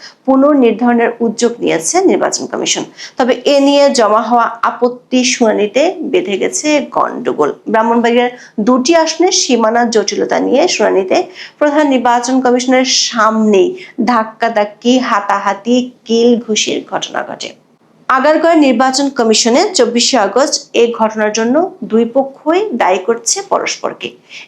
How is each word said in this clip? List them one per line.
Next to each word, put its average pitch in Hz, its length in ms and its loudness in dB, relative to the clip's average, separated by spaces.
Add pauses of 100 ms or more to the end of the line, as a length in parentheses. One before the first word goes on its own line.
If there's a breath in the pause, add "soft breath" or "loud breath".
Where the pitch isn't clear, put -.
(260 loud breath)
পুনর্নির্ধারণের 240 960 2
উদ্যোগ 233 400 0
নিয়েছে 165 420 0
নির্বাচন 208 460 0
কমিশন। - 360 -4 (340 loud breath)
তবে 247 280 0
এ 277 140 2
নিয়ে 285 300 4
জমা 214 320 2
হওয়া 233 220 0 (180)
আপত্তি 247 640 -2
শুনানিতে 220 760 0
বেঁধে 190 360 -2
গেছে 294 540 -2
গন্ডগোল। 127 600 -2 (160)
ব্রাহ্মণবাড়িয়ার 233 600 2 (300 loud breath)
দুটি 254 360 2
আসনের 330 360 2
সীমানা 233 540 0
জটিলতা 202 540 -2
নিয়ে 226 280 0
শুনানিতে 190 560 0 (360 loud breath)
প্রধান 294 280 2
নির্বাচন 247 540 0
কমিশনের 254 440 2
সামনেই 214 920 2 (300 loud breath)
ধাক্কাধাক্কি, 226 960 0
হাতাহাতি, 202 920 -2 (140)
কিল 233 420 4
ঘুষির 269 440 -4
ঘটনা - 320 -6
ঘটে। - 420 -14 (420)
আগারগাঁও 311 480 2
নির্বাচন 262 540 2
কমিশনে 240 640 0
চব্বিশে 240 440 0
আগস্ট 240 560 -2
এ 233 260 2
ঘটনার 220 320 0
জন্য 247 400 0 (120)
দুই 220 220 0
পক্ষই 294 680 -2
দায়ী 190 240 0
করছে 294 440 -4
পরস্পরকে। - 760 -6 (320 loud breath)